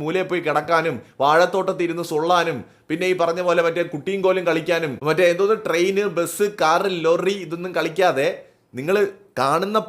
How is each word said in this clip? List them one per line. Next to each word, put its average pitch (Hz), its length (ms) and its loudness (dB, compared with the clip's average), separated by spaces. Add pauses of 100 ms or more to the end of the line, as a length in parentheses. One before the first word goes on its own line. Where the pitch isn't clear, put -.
മൂലയിൽ 175 280 -2
പോയി 180 160 -2
കിടക്കാനും 151 500 0 (260)
വാഴത്തോട്ടത്തിൽ 175 680 2
ഇരുന്ന് 165 240 -6
സൊള്ളാനും 165 480 0 (300)
പിന്നെ 175 220 -2
ഈ - 100 2
പറഞ്ഞ 170 260 0
പോലെ 170 180 4
മറ്റേ 170 160 0 (100)
കുട്ടിയും 185 320 -4
കോലും 185 240 2
കളിക്കാനും 160 440 0 (160)
മറ്റേ 160 240 4
എന്തോന്ന് 202 240 2 (100)
ട്രെയിന്, 190 380 0 (120)
ബസ്, 170 300 -2 (160)
കാറ്, 170 260 2 (160)
ലോറി 175 300 2 (100)
ഇതൊന്നും 170 320 -8
കളിക്കാതെ 160 520 2 (500)
നിങ്ങൾ 160 180 0 (440)
കാണുന്ന 170 380 0 (100)